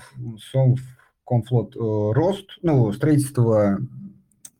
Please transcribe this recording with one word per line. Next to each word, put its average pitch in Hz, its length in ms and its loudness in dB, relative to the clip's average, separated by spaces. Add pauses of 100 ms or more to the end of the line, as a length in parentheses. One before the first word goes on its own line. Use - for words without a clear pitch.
(520)
Совкомфлот, 127 1200 -2
э, 107 40 -10
рост, 113 840 -2
ну, 131 300 2
строительство 113 840 2 (840)